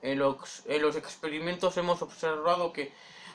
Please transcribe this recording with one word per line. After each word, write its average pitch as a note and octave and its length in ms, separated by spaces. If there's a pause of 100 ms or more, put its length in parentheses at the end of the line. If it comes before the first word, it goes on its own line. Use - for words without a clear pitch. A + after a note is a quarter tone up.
En C3+ 180
los, C3+ 480
en D3 140
los D3+ 140
experimentos E3+ 800
hemos F3 260
observado E3 720
que - 220 (420)